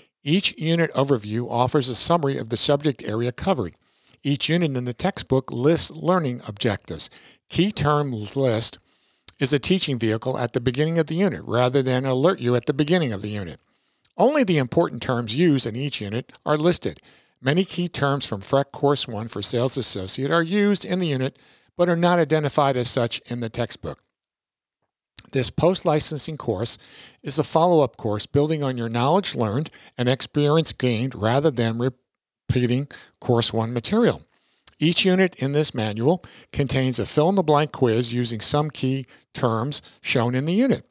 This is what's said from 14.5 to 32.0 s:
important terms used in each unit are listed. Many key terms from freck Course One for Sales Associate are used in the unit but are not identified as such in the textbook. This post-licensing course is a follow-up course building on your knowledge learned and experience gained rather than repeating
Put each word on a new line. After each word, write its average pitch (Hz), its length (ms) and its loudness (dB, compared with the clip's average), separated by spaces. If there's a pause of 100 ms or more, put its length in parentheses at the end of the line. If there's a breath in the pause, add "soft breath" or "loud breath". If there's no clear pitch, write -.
important 135 460 0
terms 120 340 -2
used 147 300 2
in 110 100 -6
each 135 240 -6
unit 107 320 -8 (140)
are 151 100 2
listed. 151 440 -2 (420 soft breath)
Many 160 240 0
key 175 200 -4
terms 143 400 -2
from 101 140 -6
freck 139 320 0
Course 143 340 0
One 113 220 -8
for 101 140 -6
Sales 127 340 0
Associate 120 540 -2
are 165 120 2
used 202 440 0
in 185 140 -2
the 180 60 -2
unit 135 320 -4 (380 soft breath)
but 175 140 2
are 170 60 2
not 175 220 4
identified 147 600 2
as 120 100 0
such 117 320 0 (100)
in 120 100 -6
the 113 100 -6
textbook. - 520 -6 (1300)
This 127 180 0
post-licensing 156 880 0
course 110 400 -2 (440 loud breath)
is - 160 -4
a - 60 2
follow-up 160 540 2
course 104 260 -2
building 147 380 0
on 131 160 -4
your 117 100 -4
knowledge 135 480 2
learned 120 320 -2 (300 loud breath)
and 123 100 2
experience 147 640 2
gained 123 420 -2
rather 127 360 2
than 113 280 0
repeating 123 1120 -2 (320 loud breath)